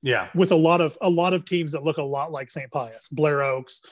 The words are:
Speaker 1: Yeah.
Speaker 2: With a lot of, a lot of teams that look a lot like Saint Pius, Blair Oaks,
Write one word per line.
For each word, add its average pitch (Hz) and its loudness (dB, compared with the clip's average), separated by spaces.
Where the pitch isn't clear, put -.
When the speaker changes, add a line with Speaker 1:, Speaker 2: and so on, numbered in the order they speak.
Speaker 1:
Yeah. 120 0
Speaker 2:
With 185 4
a - 6
lot 165 6
of, 160 0
a 190 2
lot 175 2
of 180 -2
teams 165 -4
that 143 -8
look 156 0
a 147 -4
lot 139 -6
like 139 -10
Saint 135 -10
Pius, 117 -8
Blair 147 2
Oaks, 131 -4